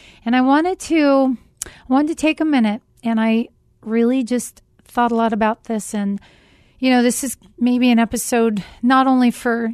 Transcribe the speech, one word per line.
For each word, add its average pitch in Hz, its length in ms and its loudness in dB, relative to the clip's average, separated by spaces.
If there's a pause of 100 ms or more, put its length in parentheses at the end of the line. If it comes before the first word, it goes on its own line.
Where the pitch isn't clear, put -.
(240)
And 233 120 -2
I 254 60 2
wanted 311 400 2
to, 277 560 2 (280)
I - 40 -18 (180)
wanted 285 220 2
to 330 60 -4
take 311 240 -2
a 320 60 0
minute, 240 380 0 (200)
and 226 160 -2
I 226 280 0 (340)
really 233 420 0
just 240 380 -6 (240)
thought 240 260 -2
a 233 40 -2
lot 226 180 0
about 220 300 -2
this. 220 320 -8
And, 202 260 -4 (560)
you 262 140 0
know, 247 100 4
this 240 220 0
is 262 120 -8 (220)
maybe 247 320 2
an 233 80 4
episode 226 640 0 (200)
not 262 240 4
only 254 240 4
for, 233 420 -4